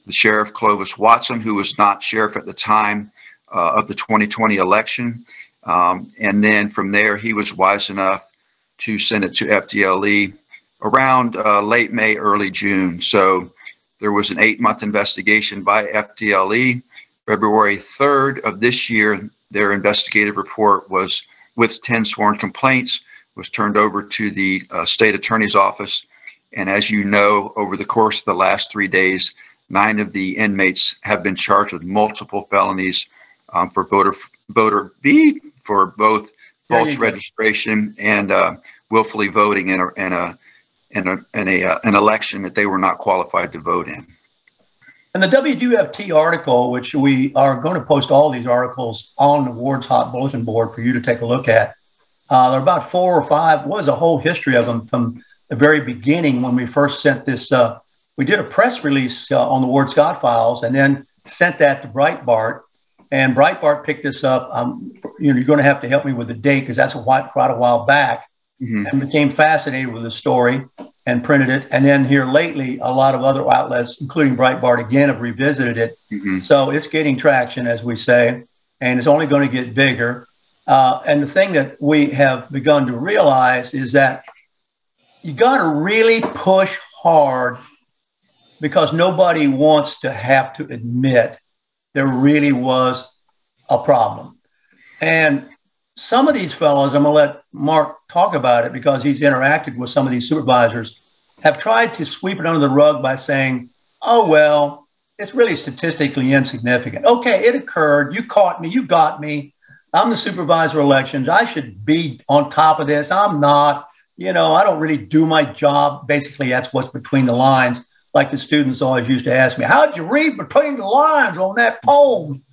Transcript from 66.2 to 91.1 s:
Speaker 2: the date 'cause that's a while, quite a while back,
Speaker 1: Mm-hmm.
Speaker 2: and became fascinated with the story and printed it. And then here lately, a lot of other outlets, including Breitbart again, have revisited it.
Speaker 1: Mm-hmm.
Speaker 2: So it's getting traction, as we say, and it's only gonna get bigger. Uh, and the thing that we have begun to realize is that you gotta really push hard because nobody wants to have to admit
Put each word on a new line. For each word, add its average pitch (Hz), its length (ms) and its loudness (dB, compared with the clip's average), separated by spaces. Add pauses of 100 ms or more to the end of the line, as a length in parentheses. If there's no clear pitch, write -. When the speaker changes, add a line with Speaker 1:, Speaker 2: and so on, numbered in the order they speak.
Speaker 2:
the 117 60 -10
date 135 320 0
'cause - 100 -8
that's 131 180 0
a 123 40 -12
while, 131 260 0
quite 131 260 0
a 120 60 -4
while 117 300 0
back, 139 420 0 (300)
Speaker 1:
Mm-hmm. 113 280 -6
Speaker 2:
and 135 140 -2
became 143 280 0
fascinated 143 640 -2
with 113 100 -12
the 117 80 -10
story 127 540 0 (400)
and 123 180 -2
printed 135 280 2
it. 135 200 -2
And 131 140 2
then 139 220 4
here 135 180 2
lately, 139 540 -2
a 123 120 -4
lot 135 240 2
of 127 80 -4
other 135 200 0 (120)
outlets, 123 460 -4
including 139 340 0
Breitbart 123 460 2
again, 135 300 2
have 120 100 -6
revisited 120 560 -2
it. 113 220 -4 (120)
Speaker 1:
Mm-hmm. 95 300 -4
Speaker 2:
So 135 300 2
it's 151 160 -4
getting 151 320 -2
traction, 127 480 0
as 117 180 -4
we 120 120 -4
say, 120 480 2 (360)
and 127 180 0
it's 120 80 -4
only 151 200 4
gonna 139 200 2
get 123 280 -6
bigger. 123 520 0 (400)
Uh, 135 380 4
and 147 180 2
the 139 40 -4
thing 190 260 0
that 135 300 -2
we 147 240 4
have 135 440 -2
begun 139 360 0
to 123 100 -4
realize 131 800 0
is 131 180 -6
that 135 320 2 (960)
you 156 140 -10
gotta 233 340 2
really 220 540 2
push 190 560 0 (240)
hard 131 560 2 (1000)
because 156 320 0
nobody 165 580 2
wants 147 520 2
to 131 100 -6
have 127 440 0
to 156 80 -10 (100)
admit 120 640 0 (540)